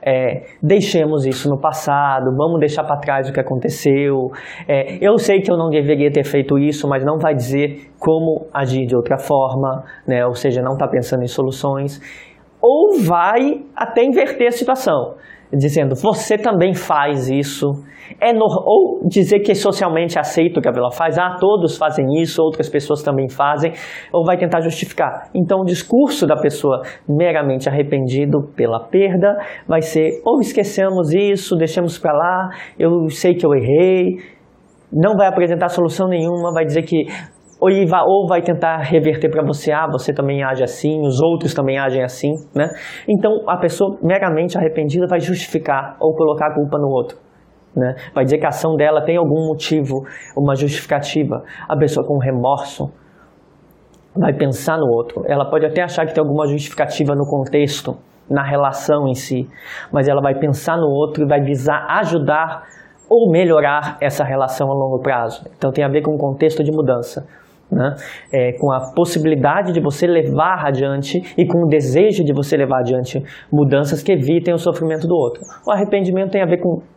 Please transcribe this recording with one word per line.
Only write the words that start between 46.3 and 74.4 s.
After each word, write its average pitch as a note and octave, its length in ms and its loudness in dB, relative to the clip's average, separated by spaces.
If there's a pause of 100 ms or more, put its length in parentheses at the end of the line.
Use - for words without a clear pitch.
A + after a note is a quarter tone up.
a D#3 80 -2
culpa D3 240 -2
no C#3+ 80 0
outro, B2+ 300 -4 (580)
né? B2+ 180 0 (220)
Vai C3+ 80 2
dizer C3 160 2
que - 60 -2
a D3 40 2
ação D#3+ 260 -2
dela D3+ 280 2
tem E3 120 0
algum D#3+ 300 2
motivo, D3 580 -2 (320)
uma C#3 200 0
justificativa. C#3+ 880 -2 (240)
A D3+ 100 -2
pessoa C#3+ 280 0
com D3 120 0
remorso C3 720 -2 (1200)
vai D3+ 180 0
pensar C#3+ 440 -2
no D3+ 100 0
outro. A#2 400 -2
Ela C#3+ 220 0
pode D#3 160 0
até D#3 180 0
achar E3 220 -2
que D#3+ 80 -6
tem D#3 100 2
alguma D3 240 0
justificativa C#3+ 680 -2
no C#3+ 120 0
contexto, C#3+ 720 -2 (300)
na C#3 160 0
relação C#3+ 640 0
em B2+ 60 0
si, B2+ 340 -4 (440)
mas C#3 160 2
ela C#3+ 140 2
vai C#3 120 2
pensar D3 440 -2
no E3 100 2
outro D3 360 0
e C#3+ 40 0
vai C#3+ 140 2
visar C#3+ 440 -2 (140)
ajudar D#3+ 640 0 (440)
ou A3+ 240 6
melhorar D3+ 720 2
essa C#3+ 220 -2
relação C3+ 480 -2
a - 20 0
longo C3+ 260 0
prazo. A#2+ 460 -2 (100)
Então, C3+ 160 -2
tem D3 120 0
a C#3 60 0
ver D3 120 2
com D3+ 140 -2
o - 20 -2
contexto C#3+ 460 0
de D3 80 0
mudança, C3 560 -2 (440)
né? C3 220 0 (400)
É, B2 200 2
com C#3 180 0
a C3 240 -4
possibilidade D#3+ 760 2
de E3+ 80 0
você C#3+ 280 0
levar D#3+ 580 2
adiante C#3 560 -2 (160)
e F3 80 4
com E3+ 200 2
o - 20 2
desejo D#3 560 2
de C#3+ 100 2
você C#3+ 240 -2
levar C3+ 220 0
adiante B2+ 440 -2 (280)
mudanças C#3+ 500 2
que - 100 0
evitem E3+ 440 2